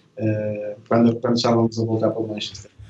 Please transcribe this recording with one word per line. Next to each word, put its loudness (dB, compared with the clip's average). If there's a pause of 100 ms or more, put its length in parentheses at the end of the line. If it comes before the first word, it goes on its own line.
(160)
eh, -2 (120)
quando, 4
quando 0
estávamos 2
a 2
voltar 0
para -4
Manchester. -8 (200)